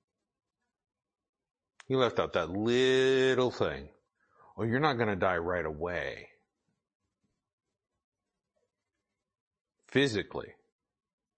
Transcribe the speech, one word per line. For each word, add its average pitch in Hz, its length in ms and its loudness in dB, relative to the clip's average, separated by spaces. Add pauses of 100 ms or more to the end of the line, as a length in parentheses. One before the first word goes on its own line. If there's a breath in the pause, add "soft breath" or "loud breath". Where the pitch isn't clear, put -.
(1900)
He 131 80 0
left 120 240 2
out 80 140 -2
that 85 160 0
little 127 1000 2
thing. 73 400 -4 (680 soft breath)
"Oh, 98 60 -4
you're 117 180 0
not 147 160 2
gonna 107 180 2
die 92 220 0
right 85 280 -2
away. 78 640 -6 (3500)
Physically, 131 680 0 (840)